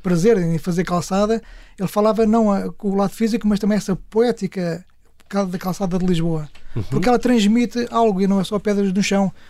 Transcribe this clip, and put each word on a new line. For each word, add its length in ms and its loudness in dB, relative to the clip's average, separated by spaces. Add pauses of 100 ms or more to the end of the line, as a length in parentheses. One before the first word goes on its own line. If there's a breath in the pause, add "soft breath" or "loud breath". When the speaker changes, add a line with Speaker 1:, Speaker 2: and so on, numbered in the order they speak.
Speaker 1:
prazer 360 2
em 200 0
fazer 260 -2
calçada. 560 -2 (380 soft breath)
Ele 100 -4
falava 380 2
não 240 4
a, 220 -2
com 180 -6
o 60 -2
lado 160 0
físico, 340 -2
mas 140 2
também 160 2
essa 180 -2
poética 920 -2 (440)
cal-, 180 -2
da 120 -6
calçada 400 -4
de 80 0
Lisboa. 420 0 (260 soft breath)
Speaker 2:
Uhum. 100 -4
Speaker 1:
Porque 260 0
ela 80 4
transmite 720 2
algo 320 2
e 40 2
não 140 2
é 40 -2
só 140 -4
pedras 340 0
no 100 0
chão. 280 2 (200 soft breath)